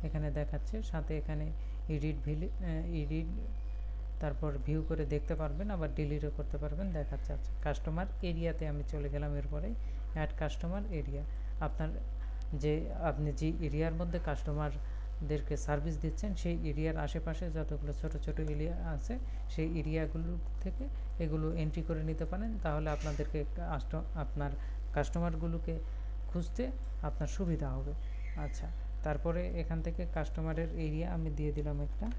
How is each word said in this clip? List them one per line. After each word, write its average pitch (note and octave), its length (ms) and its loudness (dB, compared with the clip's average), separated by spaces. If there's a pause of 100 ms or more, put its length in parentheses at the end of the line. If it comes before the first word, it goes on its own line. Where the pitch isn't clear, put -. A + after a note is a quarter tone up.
এখানে D3+ 280 0
দেখাচ্ছে। D3 520 0
সাথে D#3 340 0
এখানে D3+ 340 0 (380)
এডিট D3+ 260 2 (100)
ভিলি-, D3+ 400 0
আহ, - 0 - (200)
এডিট, D#3+ 400 2 (960)
তারপর D3 460 0
ভিউ D#3 220 4
করে D#3 180 2
দেখতে D3 300 0
পারবেন, D#3 360 0
আবার D#3+ 240 0
ডিলিটও D3 420 0
করতে D3 200 -2
পারবেন, D3+ 340 0
দেখাচ্ছে। D3 420 -2
আচ্ছা, - 180 0 (120)
কাস্টমার D#3+ 420 0 (160)
এরিয়াতে E3 460 0
আমি D3 220 0
চলে D3 200 0
গেলাম। D3 260 0
এরপরে D3 380 0 (400)
অ্যাড D#3 240 2
কাস্টমার E3+ 440 0 (100)
এরিয়া। D3 320 0 (360)
আপনার D#3 300 0 (640)
যে, D3+ 480 2
আপনি D3+ 300 2
যে D#3 200 2 (100)
এরিয়ার D#3 320 2
মধ্যে E3+ 320 2
কাস্টমারদেরকে D3 1300 0
সার্ভিস D3 420 2
দিচ্ছেন, F#3 360 0
সেই D#3+ 340 2
এরিয়ার D#3 280 2
আশেপাশে D#3+ 540 0
যতগুলো D3 420 0
ছোট D#3 240 -2
ছোট D#3 220 -2
এরিয়া D#3+ 500 0
আছে, D#3+ 300 0 (300)
সেই E3 300 2
এরিয়াগুলো D#3+ 580 0 (240)
থেকে A3 260 -2 (320)
এগুলো D#3+ 340 2
এন্ট্রি D#3+ 300 2
করে D#3+ 200 2
নিতে D#3 220 0
পারেন। G3+ 380 0
তাহলে D#3 260 2
আপনাদেরকে D3+ 560 2 (100)
কাস্ট-, E3 460 0 (140)
আপনার C#3+ 360 0 (420)
কাস্টমারগুলোকে E3 880 2 (480)
খুঁজতে A#3+ 440 0 (300)
আপনার D3 260 0
সুবিধা D#3 420 2
হবে। C3+ 240 0 (420)
আচ্ছা, C#3+ 320 -2 (360)
তারপরে E3 440 2
এখান E3 340 0
থেকে E3+ 320 0
কাস্টমারের D#3+ 580 0
এরিয়া D#3+ 420 0
আমি D#3+ 160 0
দিয়ে D3+ 220 0
দিলাম D3 300 0
একটা D3 260 -2 (120)